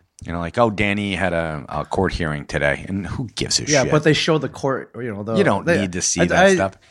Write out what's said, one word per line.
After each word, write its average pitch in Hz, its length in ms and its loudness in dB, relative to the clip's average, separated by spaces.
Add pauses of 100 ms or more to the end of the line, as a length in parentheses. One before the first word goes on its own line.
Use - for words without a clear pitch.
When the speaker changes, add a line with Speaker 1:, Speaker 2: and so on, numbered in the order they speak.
(220)
Speaker 1:
You 85 100 -8
know, 85 80 -4
like, 85 180 -4
"Oh, 120 120 6
Danny 101 440 0
had 87 180 0
a, 80 360 -2
a 73 180 -4
court 90 260 0
hearing 76 320 -4
today," 71 420 -2
and 95 200 -6
who 113 220 -6
gives - 300 -2
a - 60 -8
Speaker 2:
Yeah, 143 200 2
Speaker 1:
shit? 143 60 -2
Speaker 2:
but 151 140 4
they 156 80 6
show 156 240 2
the 135 140 -4
court, 131 460 -6
you 117 180 -8
know, 101 80 -8
the, 113 140 -2
Speaker 1:
You 196 80 4
don't 104 200 2
Speaker 2:
they, 160 160 2
Speaker 1:
need 95 120 -2
to 87 100 -4
see - 180 0
Speaker 2:
I, 175 60 4
Speaker 1:
that 180 200 4
Speaker 2:
I, 196 100 6
Speaker 1:
stuff. 170 200 0 (140)